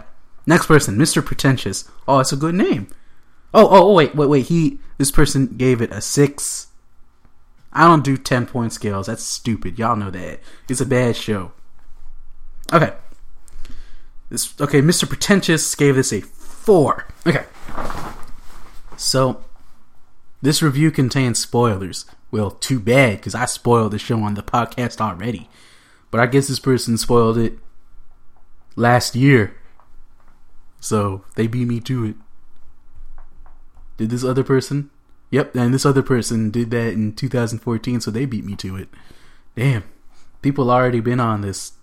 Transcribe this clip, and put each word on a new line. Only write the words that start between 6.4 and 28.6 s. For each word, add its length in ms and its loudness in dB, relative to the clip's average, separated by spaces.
I 140 4
don't 200 8
do 120 0
ten-point 560 -2
scales. 360 -4
That's 140 -6
stupid. 560 -4
Y'all 180 0
know 140 -4
that. 300 -10
It's 120 -2
a 60 0
bad 300 2
show. 360 -4
Okay. 220 4
This, 300 -6
okay, 200 4
Mister 260 2
Pretentious 680 0
gave 200 4
this 180 0
a 100 -4
four. 840 2
Okay. 180 2
So, 480 0
this 220 2
review 280 2
contains 480 0
spoilers. 680 -2
Well, 200 -2
too 300 -4
bad, 420 4
'cause 120 -10
I 100 -4
spoiled 480 2
the 60 -4
show 240 -2
on 120 -2
the 80 -10
podcast 580 -4
already. 480 -6
But 100 0
I 60 4
guess 220 2
this 100 -4
person 380 2
spoiled 400 4
it 220 0